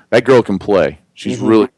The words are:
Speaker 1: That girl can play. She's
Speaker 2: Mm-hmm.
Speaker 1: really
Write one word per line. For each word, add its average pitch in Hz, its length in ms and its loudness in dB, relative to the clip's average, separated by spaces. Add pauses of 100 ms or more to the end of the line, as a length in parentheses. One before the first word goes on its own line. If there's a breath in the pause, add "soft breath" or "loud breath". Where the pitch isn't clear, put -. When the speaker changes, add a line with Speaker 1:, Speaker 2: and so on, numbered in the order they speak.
(100)
Speaker 1:
That 127 140 0
girl 127 180 4
can 95 160 -4
play. 82 420 -2 (140)
She's - 240 -10
Speaker 2:
Mm-hmm. 104 80 -6
Speaker 1:
really 110 320 2